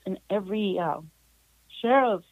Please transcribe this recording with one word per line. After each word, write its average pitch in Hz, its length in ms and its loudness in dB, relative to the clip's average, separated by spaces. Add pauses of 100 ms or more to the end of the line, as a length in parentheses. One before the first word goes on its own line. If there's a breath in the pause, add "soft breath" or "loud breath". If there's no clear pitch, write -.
and 190 120 -4 (120)
every, 196 480 -2
uh, 156 220 -2 (800)
sheriff, 233 500 4